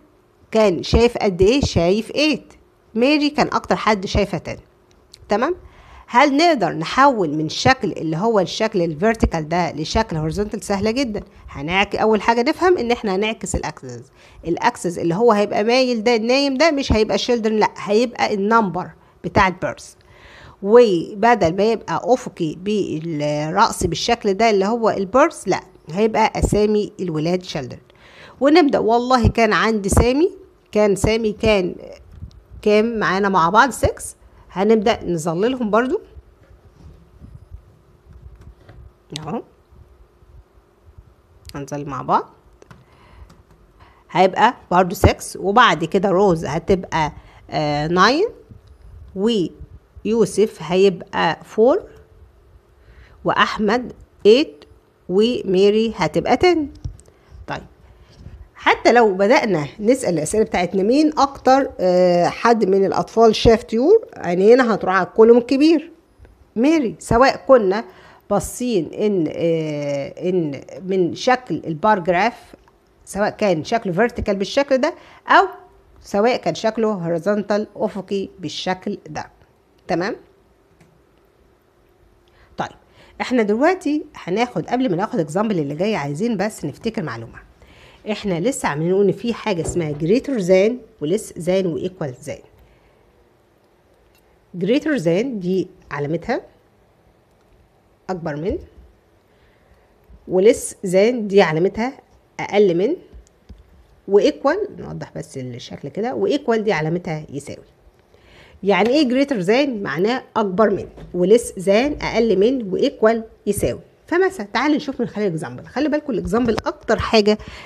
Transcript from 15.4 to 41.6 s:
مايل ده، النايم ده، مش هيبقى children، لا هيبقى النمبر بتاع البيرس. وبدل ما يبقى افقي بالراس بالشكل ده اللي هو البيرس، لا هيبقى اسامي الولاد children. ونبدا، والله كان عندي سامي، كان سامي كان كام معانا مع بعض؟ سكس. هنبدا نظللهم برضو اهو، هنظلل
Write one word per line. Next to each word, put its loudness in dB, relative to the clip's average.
مايل 0
ده، 2
النايم 0
ده، 2
مش 0
هيبقى 2
children، -2
لا 2
هيبقى 0
النمبر 0
بتاع 2
البيرس. -8
وبدل 2
ما 2
يبقى -6
افقي -2
بالراس -2
بالشكل -2
ده 2
اللي 2
هو 0
البيرس، 0
لا 0
هيبقى 0
اسامي 0
الولاد -2
children. -12
ونبدا، 4
والله 2
كان 2
عندي 0
سامي، 2
كان 2
سامي 0
كان 0
كام 2
معانا 0
مع 2
بعض؟ 4
سكس. -4
هنبدا 2
نظللهم -2
برضو 0
اهو، -10
هنظلل -12